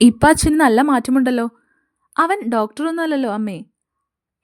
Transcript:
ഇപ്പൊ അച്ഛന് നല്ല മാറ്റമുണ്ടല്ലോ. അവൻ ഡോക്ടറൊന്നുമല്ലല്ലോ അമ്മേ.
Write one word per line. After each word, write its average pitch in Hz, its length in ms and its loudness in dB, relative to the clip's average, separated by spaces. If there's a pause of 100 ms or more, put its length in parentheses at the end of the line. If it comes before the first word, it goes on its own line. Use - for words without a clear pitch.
ഇപ്പൊ 233 280 4
അച്ഛന് 311 320 2
നല്ല 247 220 2
മാറ്റമുണ്ടല്ലോ. 254 680 -2 (680)
അവൻ 339 300 -2
ഡോക്ടറൊന്നുമല്ലല്ലോ 277 840 -4
അമ്മേ. 208 320 -8 (800)